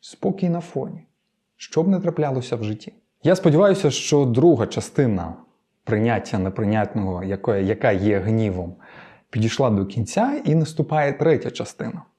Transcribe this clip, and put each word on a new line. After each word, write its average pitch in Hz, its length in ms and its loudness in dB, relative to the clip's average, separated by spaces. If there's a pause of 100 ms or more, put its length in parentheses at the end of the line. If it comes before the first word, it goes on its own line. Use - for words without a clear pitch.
Спокій - 480 -4
на 170 120 -2
фоні, - 460 -10 (480)
що - 280 -2
б 175 40 2
не 190 120 2
траплялося 143 560 -2
в 110 80 -6
житті. 107 300 -8 (300)
Я 175 120 6
сподіваюся, 180 560 4
що 143 340 2
друга 123 420 4
частина 101 680 -2 (500)
прийняття 110 560 0
неприйнятного, 98 840 -2
яке, 98 400 -2
яка 107 280 2
є 98 280 2
гнівом, 95 560 -2 (540)
підійшла 113 400 0
до 98 160 2
кінця 240 600 -2
і 156 100 2
наступає 151 580 0
третя 143 380 0
частина. - 520 -10 (160)